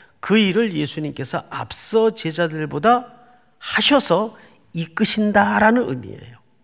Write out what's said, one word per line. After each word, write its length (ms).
그 180
일을 360
예수님께서 760
앞서 600
제자들보다 1000
하셔서 760
이끄신다라는 1160
의미예요. 500